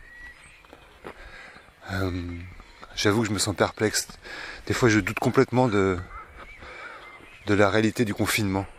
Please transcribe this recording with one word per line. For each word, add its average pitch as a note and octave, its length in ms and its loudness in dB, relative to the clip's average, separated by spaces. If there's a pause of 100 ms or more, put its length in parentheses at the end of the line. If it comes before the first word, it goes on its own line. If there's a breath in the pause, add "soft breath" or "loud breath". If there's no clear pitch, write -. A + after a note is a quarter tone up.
(1900 loud breath)
Euh, F#2 200 0 (840)
j'avoue G#2+ 260 2
que G#2+ 60 0
je G#2+ 60 -2
me F#2+ 40 -2
sens G2 180 0
perplexe. - 520 0 (580 loud breath)
Des G#2 80 -2
fois, A#2+ 160 4
je G#2+ 100 6
doute G2+ 200 -4
complètement B2+ 480 4
de, F#2+ 320 2 (1500 loud breath)
de G#2 80 2
la G2 160 6
réalité A2 340 2
du G2+ 120 -2
confinement. G2 500 0 (140)